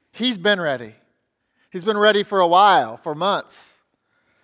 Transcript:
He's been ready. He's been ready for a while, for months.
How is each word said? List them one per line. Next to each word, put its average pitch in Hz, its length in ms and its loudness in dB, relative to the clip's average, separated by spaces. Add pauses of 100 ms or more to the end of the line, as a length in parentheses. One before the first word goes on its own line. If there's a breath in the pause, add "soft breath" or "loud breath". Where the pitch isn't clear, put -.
(100)
He's 233 280 -4
been 196 200 0
ready. 123 360 -6 (760)
He's 175 140 -12
been 208 140 -2
ready 208 240 2
for 196 180 -2
a 175 80 4
while, 170 480 4
for 156 180 -10
months. - 680 -6 (600)